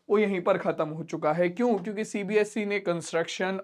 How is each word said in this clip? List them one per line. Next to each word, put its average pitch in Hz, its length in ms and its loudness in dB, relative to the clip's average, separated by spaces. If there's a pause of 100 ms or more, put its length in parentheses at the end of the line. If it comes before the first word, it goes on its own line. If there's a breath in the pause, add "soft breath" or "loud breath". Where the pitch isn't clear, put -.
वो 208 80 6
यहीं 196 240 2
पर 185 160 4
खत्म 160 320 -2
हो 156 140 -8
चुका 160 300 0
है। 180 160 2
क्यों? 233 280 2
क्योंकि 208 280 -6
सीबीएसई 208 600 0
ने 202 140 0
कंस्ट्रक्शन 180 840 -2